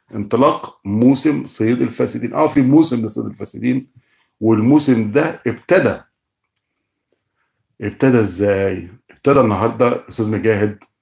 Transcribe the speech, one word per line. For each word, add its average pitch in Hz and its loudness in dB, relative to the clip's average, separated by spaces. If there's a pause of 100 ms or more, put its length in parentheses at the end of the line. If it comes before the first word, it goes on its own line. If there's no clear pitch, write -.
(140)
انطلاق 117 -2
موسم 127 0
صيد 120 -2
الفاسدين. - -6
اه، 156 2
في 147 2
موسم 127 2
لصيد 110 -6
الفاسدين، 113 -6 (540)
والموسم 113 2
ده 156 -2
ابتدى. 147 0 (1900)
ابتدى 120 2
ازاي؟ 98 -2 (220)
ابتدى 139 2
النهارده 113 0
الاستاذ 110 -4
مجاهد 104 0 (240)